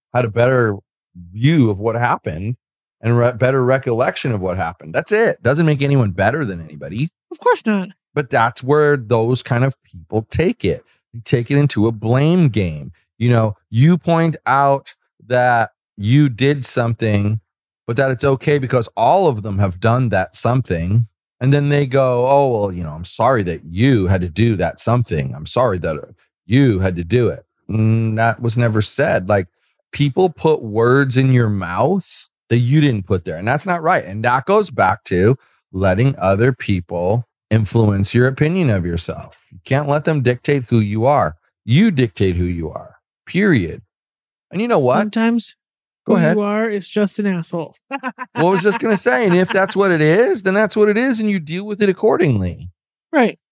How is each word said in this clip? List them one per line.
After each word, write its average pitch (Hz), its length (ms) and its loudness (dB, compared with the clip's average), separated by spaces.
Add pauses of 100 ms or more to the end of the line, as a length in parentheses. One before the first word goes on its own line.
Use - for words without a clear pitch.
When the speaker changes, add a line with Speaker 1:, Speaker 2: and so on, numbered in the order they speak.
(140)
Speaker 1:
had 123 100 0
a 113 60 -4
better 117 460 2 (560)
view 123 380 2
of 95 80 -2
what 110 160 -2
happened 117 640 -4 (440)
and 117 180 2
re-, 120 140 2
better 131 320 0
recollection 131 680 0
of 101 80 -4
what 90 160 -4
happened. 82 380 -8
That's 160 180 -4
it. 220 300 0
Doesn't 151 240 2
make 143 160 0
anyone 135 300 2
better 113 320 0
than 92 160 -8
anybody. 80 500 -8 (200)
Speaker 2:
Of 330 100 -16
course 480 260 0
not. 196 220 -2 (260)
Speaker 1:
But 143 160 -4
that's 120 320 0
where 147 340 2
those 117 460 0
kind 120 220 0
of 135 180 -4
people 101 400 -8
take 170 420 -2
it. 85 200 -4 (280)
They 117 80 -16
take 120 300 -2
it 143 80 2
into 123 280 2
a 117 60 0
blame 139 560 2
game. 82 440 -4 (260)
You 120 120 0
know, 110 260 0 (140)
you 147 280 4
point 165 380 0 (100)
out 139 480 0 (320)
that 123 440 2 (260)
you 131 320 2
did 135 360 -2
something, 110 760 -2 (460)
but 117 100 -6
that 135 140 2
it's 127 140 -4
okay 143 340 0
because 127 380 -2
all 160 320 2
of 107 140 -2
them 98 160 -4
have 92 220 -2
done 120 300 0
that 92 260 -2
something. 110 720 0 (340)
And 131 120 2
then 143 180 2
they 143 160 2
go, 127 420 0
"Oh, 139 200 4 (120)
well, 98 120 -2
you 87 120 -8
know, 78 80 -8
I'm 82 120 -12
sorry 117 400 0
that 82 200 -6
you 98 420 2
had 92 140 2
to 90 80 -4
do 107 280 0
that 85 220 -4
something. 82 560 -2
I'm 76 120 -14
sorry 120 320 0
that 78 180 -4 (500)
you 120 340 4
had 92 160 0
to 87 80 -6
do 110 240 0
it." 69 160 -6 (240)
Mm, 110 480 0
that 113 240 0
was 113 160 -4
never 110 260 2
said. 180 460 -2
Like, 101 200 0 (420)
people 147 400 0
put 156 320 0
words 120 540 2
in 131 160 4
your 120 160 4
mouth 104 800 -2 (200)
that 120 100 2
you 127 220 2
didn't 113 260 0
put 92 180 -2
there. 82 120 -8
And 95 120 -6
that's 147 180 -2
not 175 160 -2
right. 165 220 0
And 104 200 -8
that 123 200 0
goes 196 260 0
back 98 340 0
to 98 320 2 (360)
letting 98 460 0
other 98 340 2
people 92 760 -4 (240)
influence 104 640 0
your 123 140 4
opinion 151 420 0
of 92 160 -2
yourself. - 640 -8
You 92 140 -20
can't 143 240 -2
let 147 160 -2
them 156 180 0
dictate 127 460 0
who 120 100 2
you 107 280 0
are. 110 300 2 (280)
You 185 260 4
dictate 110 460 0
who 87 80 -2
you 85 260 -6
are, - 260 -16 (300)
period. 135 560 0 (680)
And 175 120 -6
you 240 60 -4
know 214 100 2
what? 127 200 2
Speaker 2:
Sometimes 226 580 -2 (480)
Speaker 1:
Go - 100 0
Speaker 2:
who 190 40 4
Speaker 1:
ahead. 165 180 2
Speaker 2:
you 208 60 0
are 214 260 -2
is 202 220 -8
just 208 280 -2
an 208 80 -4
asshole. 175 480 -6 (160)
<laughs> 269 100 -10 (340)
Speaker 1:
Well, 165 140 2
I - 20 4
was 185 120 0
just 208 180 0
gonna 214 160 0
say, 247 300 0
and 175 100 4
if 180 140 2
that's 190 260 0
what 196 160 2
it 156 80 2
is, 202 420 2
then 190 120 0
that's 214 200 0
what 214 140 4
it 208 80 0
is, 240 240 0
and 214 100 0
you 196 80 0
deal 165 260 -8
with 208 180 -6
it 196 80 4
accordingly. 127 800 0 (420)
Speaker 2:
Right. 240 260 2 (140)